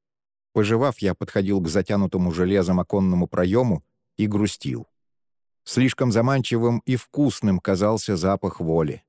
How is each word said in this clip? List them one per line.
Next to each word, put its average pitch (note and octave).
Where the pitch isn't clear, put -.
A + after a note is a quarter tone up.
Пожевав, A2+
я F#2+
подходил G2
к E2
затянутому F#2
железом F2+
оконному F2+
проёму F#2+
и G#2+
грустил. G#2+
Слишком B2+
заманчивым A#2+
и B2+
вкусным A2+
казался G2+
запах F#2+
воли. D#2+